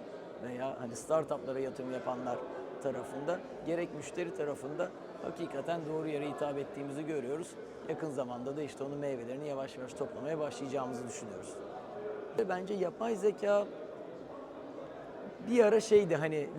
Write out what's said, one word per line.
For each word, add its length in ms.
veya 360
hani 160
startuplara 640
yatırım 340
yapanlar 440
tarafında, 560
gerek 300
müşteri 380
tarafında 560
hakikaten 640
doğru 220
yere 220
hitap 280
ettiğimizi 480
görüyoruz. 460
Yakın 200
zamanda 480
da 40
işte 220
onun 140
meyvelerini 500
yavaş 300
yavaş 160
toplamaya 460
başlayacağımızı 680
düşünüyoruz. 460
Ve 100
bence 240
yapay 420
zeka 500
bir 160
ara 140
şeydi, 360
hani 440